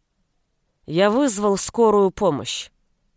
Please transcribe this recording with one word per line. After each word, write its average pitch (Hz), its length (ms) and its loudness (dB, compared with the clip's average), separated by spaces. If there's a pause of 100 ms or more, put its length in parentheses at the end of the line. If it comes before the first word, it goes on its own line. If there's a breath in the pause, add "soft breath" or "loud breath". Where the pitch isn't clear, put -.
(880)
«Я 180 240 0
вызвал 208 460 0
скорую 208 540 2
помощь». 147 600 -4 (460)